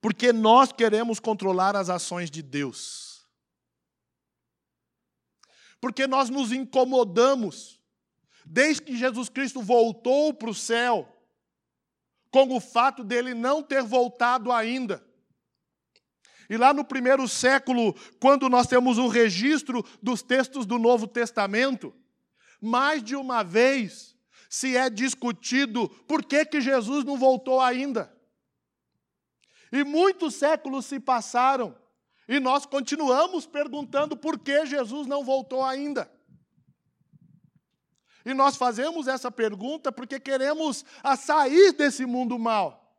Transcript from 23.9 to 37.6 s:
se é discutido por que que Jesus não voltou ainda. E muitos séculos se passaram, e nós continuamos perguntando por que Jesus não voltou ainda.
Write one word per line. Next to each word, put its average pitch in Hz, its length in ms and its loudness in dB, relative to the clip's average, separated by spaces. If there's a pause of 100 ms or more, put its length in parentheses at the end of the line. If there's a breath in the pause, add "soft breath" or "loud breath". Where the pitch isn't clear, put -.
se 262 260 -4
é 254 140 2
discutido 240 1000 -4 (180 soft breath)
por 311 160 -2
que 294 220 0
que 302 160 -4
Jesus 262 420 -2
não 277 140 -6
voltou 262 460 2
ainda. 254 520 -4 (1600 soft breath)
E 269 100 0
muitos 330 520 0
séculos 285 500 -2
se 269 160 -10
passaram, 247 720 0 (540)
e 254 100 0
nós 269 280 0
continuamos 285 800 0
perguntando 285 720 -4
por 302 220 -6
que 285 280 0
Jesus 269 400 -6
não 285 180 -4
voltou 262 400 -4
ainda. 269 480 -6 (2000 soft breath)